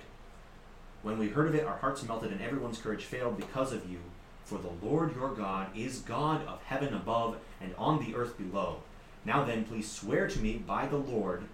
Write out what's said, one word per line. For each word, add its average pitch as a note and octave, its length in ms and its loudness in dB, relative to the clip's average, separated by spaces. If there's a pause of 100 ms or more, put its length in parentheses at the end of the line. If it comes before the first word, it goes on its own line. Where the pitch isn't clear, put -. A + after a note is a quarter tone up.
(1040)
When G#2+ 160 0
we G#2+ 100 4
heard D3 200 6
of D3+ 60 4
it, D3+ 100 6
our - 120 0
hearts - 260 0
melted A2+ 300 -2
and F#2+ 80 -2
everyone's A#2+ 380 -2
courage G#2+ 260 -2
failed B2 320 0
because B2+ 360 0
of F#2 160 -2
you. F2 120 -6 (440)
For G2 140 -4
the F2 140 -4 (100)
Lord D3 320 4
your C3 160 0
God F#2+ 460 0
is A2 240 -4
God C#3 460 2
of - 160 -8
heaven C#3 320 0
above A2+ 440 2 (220)
and F#2+ 160 -6
on D3 240 4
the A2+ 140 -2
earth A#2+ 240 0
below. F#2 440 0 (420)
Now C3+ 200 6
then, A2+ 200 2
please A2 260 -2
swear C#3+ 380 2
to - 120 0
me - 160 4
by G#2+ 300 0
the C#3+ 100 2
Lord F#2+ 580 0